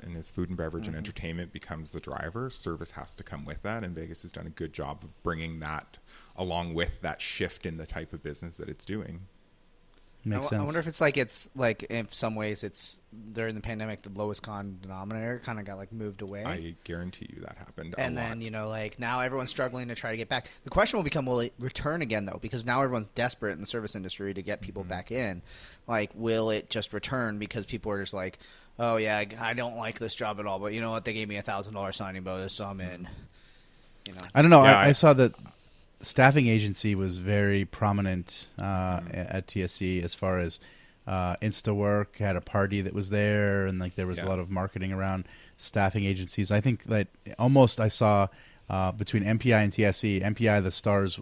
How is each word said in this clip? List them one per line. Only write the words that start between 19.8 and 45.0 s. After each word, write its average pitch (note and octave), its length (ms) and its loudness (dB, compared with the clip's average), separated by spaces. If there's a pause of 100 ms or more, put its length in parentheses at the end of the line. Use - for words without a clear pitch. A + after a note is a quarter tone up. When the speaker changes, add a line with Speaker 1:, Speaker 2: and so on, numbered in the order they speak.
Speaker 2:
to A#2 80 -8
try A#2 160 -6
to A2 60 -4
get A2+ 100 -6
back. B2+ 220 -2 (160)
The - 40 -12
question G#3+ 280 2
will F#3+ 80 0
become, C#3+ 200 -2
will B2 140 2
it A#2+ 200 -2
return D3 420 -4
again A2 240 -2
though? G2 160 -8
Because A#2 240 -6
now B2 160 2
everyone's B2 280 0
desperate A#2 440 -2
in D#2+ 80 -8
the G2+ 60 -10
service A2 280 -6
industry G2 380 -6
to F#2+ 80 -8
get G2+ 180 -4
people F#2 240 -10
Speaker 1:
Mm-hmm. F2+ 60 -10
Speaker 2:
back F2+ 220 -8
in. A2 300 -4 (460)
Like, A2 260 0
will A2+ 360 2
it G#2+ 200 0
just A2 220 -4
return A2 480 -4
because G#2 260 -6
people A2 280 -6
are G2 80 -2
just F#2+ 120 -8
like, F#2+ 240 -6 (420)
"Oh A#2 180 2
yeah, G#2+ 200 2
I, G#2 100 -2 (120)
I A2+ 140 -2
don't A#2+ 240 -4
like A2+ 200 -6
this A2+ 160 -6
job G#2+ 280 -4
at G#2 40 -4
all, G2 140 -2
but G#2 140 -4
you A2+ 80 -4
know A2+ 100 -4
what? A2 140 -4
They A2+ 80 -4
gave G#2+ 160 -4
me G#2 80 -6
a G2+ 40 -6
thousand G2+ 320 -6
dollar G2 200 -6
signing F#2+ 300 -8
bonus, F#2 300 -6
so G#2 120 -8
I'm G2 160 -8
in." F2+ 220 -8
Speaker 1:
Mm-hmm. - 1040 -20
Speaker 2:
You G2 60 -14
know? - 80 -12 (140)
Speaker 3:
I C3+ 60 8
don't E3 100 12
know. D3 120 12
Speaker 1:
Yeah, C3+ 140 12
Speaker 3:
I, G2 80 8
I - 20 10
Speaker 1:
I C#3+ 40 10
Speaker 3:
saw D3+ 220 10
that B2+ 200 6 (680)
staffing C3+ 460 6
agency G#2 480 2
was F#2+ 220 -2
very G2+ 480 2
prominent, G2 840 0 (120)
uh, F#2 400 0
Speaker 1:
Mm-hmm. E2+ 160 -10
Speaker 3:
a-, F2+ 200 -4
at F#2 120 -4
T G2 160 -2
S F2+ 100 -2
C F#2 280 0
as E2+ 120 -4
far F#2 260 0
as, F2 200 -2 (480)
uh, F2+ 300 0
Insta G#2+ 380 -2
work, G#2 420 2
had G2 180 0
a F2 60 -2
party G2 400 0
that F#2+ 120 -4
was G2 160 -4
there, G#2 560 2
and, F#2 140 -2
like, F2+ 160 -4
there F#2 120 -2
was F2+ 120 -4
a E2+ 40 -4
Speaker 1:
Yeah. F2+ 60 -2
Speaker 3:
lot F#2+ 100 0
of F2+ 100 -6
marketing F#2+ 420 -2
around F#2+ 340 -2 (320)